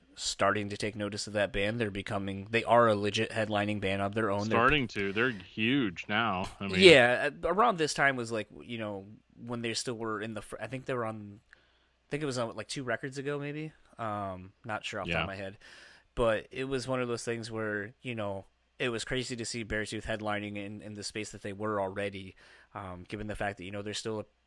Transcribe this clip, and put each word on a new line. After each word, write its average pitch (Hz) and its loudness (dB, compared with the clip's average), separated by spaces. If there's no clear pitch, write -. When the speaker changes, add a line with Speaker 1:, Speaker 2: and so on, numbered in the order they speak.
Speaker 1:
starting 101 2
to 101 -4
take 107 -4
notice 104 -4
of 104 -12
that 101 2
band. 104 0
They're 107 0
becoming, 98 -4
they 117 2
are 120 8
a 107 6
legit 104 0
headlining 104 0
band 98 0
of 101 -2
their 110 2
own. 101 0
They're 117 4
Speaker 2:
Starting 131 6
to. 98 -2
They're 117 2
huge 110 0
now. 104 2
I 98 -4
mean 95 0
Speaker 1:
Yeah, 131 10
uh, 160 0
around 202 4
this 151 0
time 139 4
was, 117 -4
like, 110 -2
you 113 -8
know, 101 -6
when 117 -6
they 113 -2
still 127 -2
were 110 -4
in 113 -6
the 104 -6
fr-, - -12
I 110 -6
think 127 -10
they 135 -2
were 120 -2
on, 107 -8
I - -20
think 147 -4
it 151 -4
was 127 -2
on, 117 -2
like, 107 -8
two 139 -6
records 131 -2
ago, 143 -4
maybe. 151 -8
Um, 98 -6
not 107 -6
sure 107 -6
off 90 -6
the 85 -2
top 82 2
Speaker 2:
Yeah. 80 2
Speaker 1:
of - -2
my 95 -6
head. 98 -10
But 110 2
it 131 -4
was 131 -2
one 127 0
of 123 -2
those 117 -4
things 117 -4
where, 107 -4
you 123 -6
know, 101 -4
it 127 0
was 113 -4
crazy 127 -4
to 113 -6
see 117 -6
Beartooth 107 -4
headlining 104 -4
in, 101 -10
in 104 -12
the 104 -10
space 107 -8
that 104 -16
they 101 -8
were 104 -2
already, 98 -4
um, 90 -10
given 107 -8
the 104 -6
fact 101 -4
that, 87 -12
you 95 -10
know, 101 -6
they're 104 -6
still 110 -4
a 104 -10